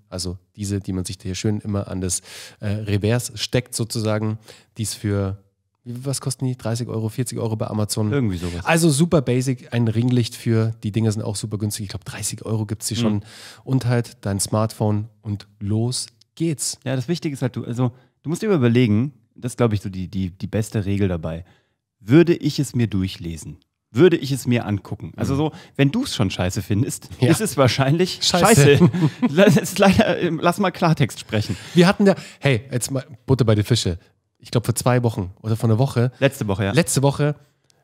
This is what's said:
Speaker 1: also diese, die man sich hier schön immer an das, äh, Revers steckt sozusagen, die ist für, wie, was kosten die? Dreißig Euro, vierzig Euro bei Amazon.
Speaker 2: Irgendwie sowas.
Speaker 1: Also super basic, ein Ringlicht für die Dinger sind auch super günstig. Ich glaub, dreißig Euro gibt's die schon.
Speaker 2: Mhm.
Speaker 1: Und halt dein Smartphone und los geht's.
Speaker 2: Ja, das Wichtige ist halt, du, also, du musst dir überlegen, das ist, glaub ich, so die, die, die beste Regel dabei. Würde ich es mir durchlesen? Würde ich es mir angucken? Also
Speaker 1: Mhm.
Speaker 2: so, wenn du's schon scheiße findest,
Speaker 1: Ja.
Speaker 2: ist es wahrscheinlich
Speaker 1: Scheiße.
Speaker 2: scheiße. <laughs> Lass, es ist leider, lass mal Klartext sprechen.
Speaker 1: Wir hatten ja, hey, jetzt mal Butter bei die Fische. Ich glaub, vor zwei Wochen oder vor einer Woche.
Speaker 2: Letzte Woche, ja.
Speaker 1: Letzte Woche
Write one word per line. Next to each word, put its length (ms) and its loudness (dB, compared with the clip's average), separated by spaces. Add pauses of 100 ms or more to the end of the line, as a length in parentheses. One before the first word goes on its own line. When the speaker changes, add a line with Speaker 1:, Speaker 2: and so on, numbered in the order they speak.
Speaker 1:
also 280 -8 (180)
diese, 240 -4
die 120 -8
man 140 -2
sich 160 -10
hier 140 -6
schön 260 -2
immer 260 -4
an 140 -8
das, 200 -4 (380)
äh, 80 -8
Revers 680 -2
steckt 400 -4
sozusagen, 640 -2 (380)
die 60 -6
ist 120 -8
für, 420 -2 (480)
wie, 180 -12
was 160 -4
kosten 260 -6
die? 120 -4
Dreißig 320 -4
Euro, 200 -4
vierzig 280 -6
Euro 180 -2
bei 120 -4
Amazon. 440 -2
Speaker 2:
Irgendwie 260 0
sowas. 280 -6
Speaker 1:
Also 240 4
super 320 2
basic, 520 -2
ein 140 2
Ringlicht 480 0
für 380 0 (100)
die 80 -4
Dinger 220 0
sind 80 -8
auch 160 -6
super 200 -6
günstig. 260 -4
Ich 60 -10
glaub, 140 -14
dreißig 420 -10
Euro 200 -2
gibt's 220 -6
die 100 -6
schon. 200 0
Speaker 2:
Mhm. 40 -6 (420)
Speaker 1:
Und 220 0
halt 400 -2
dein 160 -2
Smartphone 640 0 (140)
und 260 -8 (140)
los 460 -4 (280)
geht's. 480 -4
Speaker 2:
Ja, 120 -4
das 120 -4
Wichtige 260 -4
ist 80 -8
halt, 140 -2
du, 100 -6
also, 260 -2 (320)
du 60 -8
musst 140 -6
dir 80 2
überlegen, 640 4 (220)
das 180 -10
ist, 40 -20
glaub 160 2
ich, 80 0
so 80 -8
die, 180 -8
die, 240 -4
die 160 -12
beste 380 -2
Regel 220 0
dabei. 380 -6 (540)
Würde 360 6
ich 240 -2
es 160 -4
mir 120 2
durchlesen? 720 -6 (320)
Würde 280 4
ich 140 -4
es 140 -4
mir 220 0
angucken? 480 -6
Also 180 -4
Speaker 1:
Mhm. 40 -2
Speaker 2:
so, 140 -2 (260)
wenn 140 4
du's 220 -2
schon 160 0
scheiße 320 -4
findest, 480 -4 (100)
Speaker 1:
Ja. 120 4
Speaker 2:
ist 100 2
es 160 -4
wahrscheinlich 640 2
Speaker 1:
Scheiße. 560 6
Speaker 2:
scheiße. 120 8 (200)
<laughs> 200 -2
Lass, 280 6
es 140 0
ist 80 -2
leider, 520 4
lass 280 0
mal 120 2
Klartext 500 0
sprechen. 340 -2 (180)
Speaker 1:
Wir 140 6
hatten 180 2
ja, 80 6 (260)
hey, 320 2
jetzt 200 -4
mal 140 -4 (200)
Butter 200 2
bei 100 4
die 80 2
Fische. 340 0 (400)
Ich 140 -20
glaub, 140 0
vor 100 -2
zwei 260 2
Wochen 300 -2 (100)
oder 140 -2
vor 140 0
einer 100 4
Woche. 400 0
Speaker 2:
Letzte 280 0
Woche, 180 0
ja. 80 -2
Speaker 1:
Letzte 280 0
Woche 340 0 (480)